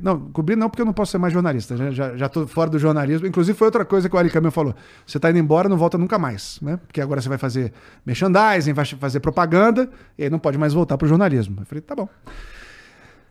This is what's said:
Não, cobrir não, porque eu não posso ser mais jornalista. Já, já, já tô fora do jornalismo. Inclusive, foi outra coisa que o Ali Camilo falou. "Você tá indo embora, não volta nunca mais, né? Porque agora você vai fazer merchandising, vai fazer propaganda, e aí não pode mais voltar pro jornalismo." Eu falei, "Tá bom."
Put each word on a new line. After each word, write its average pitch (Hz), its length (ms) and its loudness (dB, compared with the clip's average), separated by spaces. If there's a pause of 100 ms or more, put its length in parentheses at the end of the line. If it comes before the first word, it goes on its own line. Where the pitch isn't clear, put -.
Não, 165 160 0
cobrir 160 360 -4
não, 220 140 0
porque 233 140 -4
eu - 20 0
não 214 80 0
posso 208 200 -4
ser 190 40 -2
mais 175 160 0
jornalista. 143 420 -2
Já, 135 140 -4
já, 131 280 -6
já 135 120 -4
tô 156 160 -4
fora 165 240 -2
do 156 80 0
jornalismo. 156 480 0
Inclusive, 185 320 0
foi 220 80 4
outra 220 180 2
coisa 190 240 0
que 180 80 -2
o 180 40 4
Ali 175 100 4
Camilo 160 220 2
falou. 143 240 -2 (320)
"Você 143 120 -6
tá 165 120 4
indo 175 80 4
embora, 160 280 4
não 190 100 2
volta 170 200 2
nunca 185 220 0
mais, 123 420 -8
né? 151 160 -6
Porque - 240 -8
agora 139 200 -4
você 123 80 -6
vai 135 100 -4
fazer 123 340 -4 (320)
merchandising, 180 680 2
vai 143 120 0
fazer 139 340 -4
propaganda, 190 720 2 (260)
e 147 100 -6
aí 143 40 -2
não 160 80 -2
pode 143 220 0
mais 151 140 2
voltar 160 220 0
pro 151 120 0
jornalismo." 131 540 2
Eu - 40 -12
falei, 151 160 -12
"Tá 285 140 -12
bom." 208 120 -6 (1200)